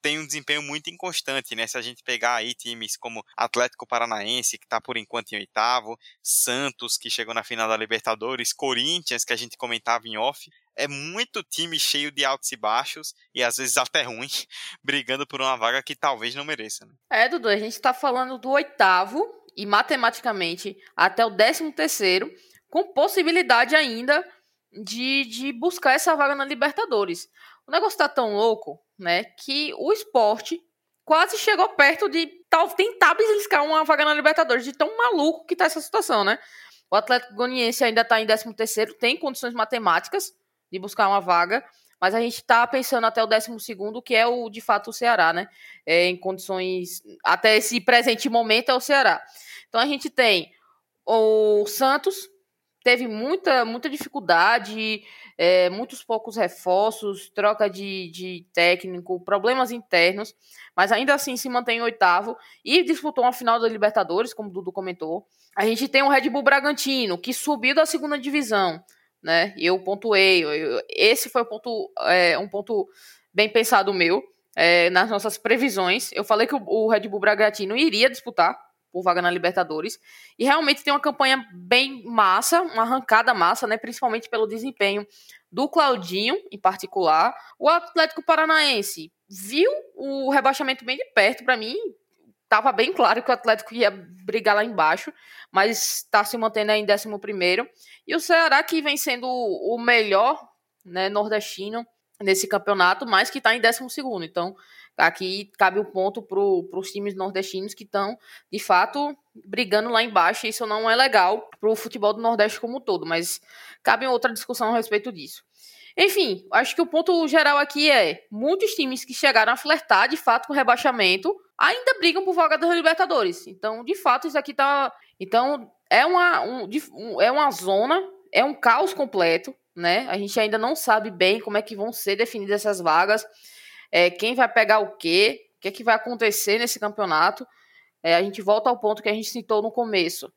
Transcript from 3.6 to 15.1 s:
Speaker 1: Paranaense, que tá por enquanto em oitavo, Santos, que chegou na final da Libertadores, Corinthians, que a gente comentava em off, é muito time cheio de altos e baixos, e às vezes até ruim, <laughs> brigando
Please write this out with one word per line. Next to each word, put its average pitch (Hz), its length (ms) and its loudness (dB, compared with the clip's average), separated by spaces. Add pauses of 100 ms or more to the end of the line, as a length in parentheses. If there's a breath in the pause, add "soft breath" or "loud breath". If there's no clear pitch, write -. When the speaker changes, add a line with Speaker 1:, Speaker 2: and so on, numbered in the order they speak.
Speaker 1:
Paranaense, 113 720 -6
que - 80 -20
tá 113 140 -4
por 123 160 -12
enquanto 113 340 -10
em 107 60 -10
oitavo, 110 600 -4 (240 soft breath)
Santos, 127 760 -4
que - 120 -12
chegou 113 240 -8
na 113 120 -4
final 113 240 -6
da 110 80 0
Libertadores, 113 760 -6
Corinthians, 131 720 -6
que - 80 -6
a 117 40 -2
gente 113 200 -12
comentava 117 520 -6
em 107 100 -10
off, 131 320 -6 (240)
é 139 140 -6
muito 170 560 -10
time 160 340 -10
cheio 147 320 -4
de 139 140 -4
altos 135 260 -4
e 131 60 -12
baixos, 117 580 -6 (180)
e 123 120 -2
às 117 140 -2
vezes 131 180 -4
até 139 260 -2
ruim, 123 240 -10
<laughs> - 560 -12
brigando 135 420 -4